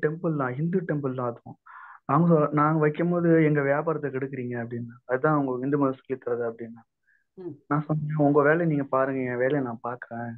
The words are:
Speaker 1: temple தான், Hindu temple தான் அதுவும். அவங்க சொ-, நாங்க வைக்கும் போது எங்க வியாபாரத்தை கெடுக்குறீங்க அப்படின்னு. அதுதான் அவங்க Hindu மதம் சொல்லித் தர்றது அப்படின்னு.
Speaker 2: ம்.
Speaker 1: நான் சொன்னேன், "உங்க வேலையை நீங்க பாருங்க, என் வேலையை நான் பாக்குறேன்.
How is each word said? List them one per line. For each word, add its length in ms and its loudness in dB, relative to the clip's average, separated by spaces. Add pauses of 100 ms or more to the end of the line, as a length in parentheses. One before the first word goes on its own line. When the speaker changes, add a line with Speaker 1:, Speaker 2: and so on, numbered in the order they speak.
Speaker 1:
temple 360 -2
தான், 180 -2
Hindu 260 -2
temple 340 -4
தான் 160 -4
அதுவும். 280 -16 (460)
அவங்க 300 4
சொ-, 160 4
நாங்க 280 2
வைக்கும் 320 2
போது 340 4
எங்க 180 4
வியாபாரத்தை 480 -2
கெடுக்குறீங்க 480 -6
அப்படின்னு. 340 -8 (120)
அதுதான் 280 0
அவங்க 320 -2
Hindu 140 0
மதம் 260 0
சொல்லித் 220 -8
தர்றது 180 -2
அப்படின்னு. 500 -10 (400)
Speaker 2:
ம். 160 -12 (160)
Speaker 1:
நான் 200 0
சொன்னேன், 300 -2
"உங்க 260 4
வேலையை 240 4
நீங்க 160 0
பாருங்க, 380 0
என் 160 -4
வேலையை 260 0
நான் 260 -6
பாக்குறேன். 500 -10